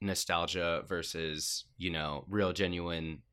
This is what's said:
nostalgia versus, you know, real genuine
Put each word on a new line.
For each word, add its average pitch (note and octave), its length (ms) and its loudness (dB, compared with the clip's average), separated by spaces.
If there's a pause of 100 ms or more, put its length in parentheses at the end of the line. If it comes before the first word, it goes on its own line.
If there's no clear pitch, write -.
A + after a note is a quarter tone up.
nostalgia F2 840 2
versus, D#2+ 800 -2 (140)
you F2+ 120 -2
know, D2+ 380 -2
real G2 240 4
genuine E2+ 720 0 (100)